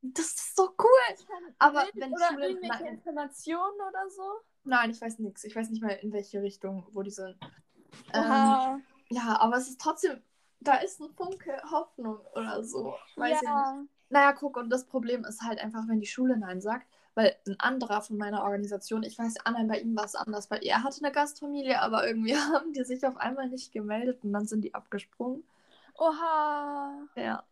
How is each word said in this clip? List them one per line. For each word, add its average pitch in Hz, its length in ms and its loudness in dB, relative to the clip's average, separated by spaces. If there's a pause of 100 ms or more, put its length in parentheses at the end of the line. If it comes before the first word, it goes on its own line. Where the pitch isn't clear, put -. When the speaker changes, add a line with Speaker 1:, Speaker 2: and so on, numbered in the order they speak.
Speaker 1:
Das 262 220 -4
ist - 300 -6
so 381 220 4
cool! 440 100 6 (280)
Speaker 2:
Ich - 120 -20
kann 359 140 -10 (160)
Speaker 1:
Aber 294 240 8
Speaker 2:
wild 392 120 -2
Speaker 1:
wenn 269 160 -4
die 330 60 -4
Speaker 2:
oder 349 120 4
Speaker 1:
Schule, 285 200 0
Speaker 2:
irgendwelche 349 360 -4
Speaker 1:
nein. 240 100 -8
Speaker 2:
Informationen 330 800 -4 (120)
oder 381 220 -6
so? 370 120 -14 (420)
Speaker 1:
Nein, 240 260 2
ich 226 100 -8
weiß 226 200 -8
nix. 208 240 -8
Ich 214 100 -12
weiß 220 160 -4
nicht 220 120 -4
mal, 220 80 0
in 208 220 -4
welche 202 300 -4
Richtung, 196 500 -6
wo 196 100 -6
die 202 80 -6
sind. 190 260 -12 (800)
Speaker 2:
Oha. 262 600 6
Speaker 1:
Ähm, 277 100 -8 (260)
ja, 233 300 0
aber 233 180 6
es 262 100 -4
ist 262 120 -14
trotzdem, 311 400 0 (400)
da 277 160 6
ist - 240 -2
ein 302 140 -12
Funke 359 460 -8 (100)
Hoffnung 262 480 -4 (160)
oder 226 300 -4
so. - 300 -6 (220)
Weiß 302 260 2
ich 294 60 0
Speaker 2:
Ja. 277 260 2
Speaker 1:
nicht. 285 140 -10 (220)
Naja, 277 220 8
guck, 277 240 -4
und 233 140 -4
das 254 160 0
Problem 247 380 -2
ist - 180 -10
halt 226 180 -4
einfach, 220 280 -6
wenn 220 120 2
die 208 60 -6
Schule 254 300 2
Nein 185 240 -4
sagt, 214 260 -4 (280)
weil 214 220 6 (100)
ein 196 140 -6
anderer 226 420 0
von 214 140 -6
meiner 208 260 -2
Organisation, 208 640 -2
ich 220 140 -10
weiß, 233 260 -4
Anna, 233 200 0
bei 220 160 0
ihm 226 160 -2
war's 208 200 -4
anders, 208 340 -6
weil - 140 -4
er 220 180 2
hatte 277 220 -4
eine 277 80 0
Gastfamilie, 285 680 0
aber 220 260 2
irgendwie 226 280 0
<laughs> - 20 4
haben 302 360 2
die 269 120 -2
sich 254 220 -2
auf 254 120 0
einmal 262 300 -2
nicht 254 240 -10
gemeldet 220 520 -4
und 202 80 -2
dann 208 140 0
sind 214 160 -2
die - 120 -6
abgesprungen. 254 720 -8 (500)
Speaker 2:
Oha. 294 1200 0
Speaker 1:
Ja. 233 380 -4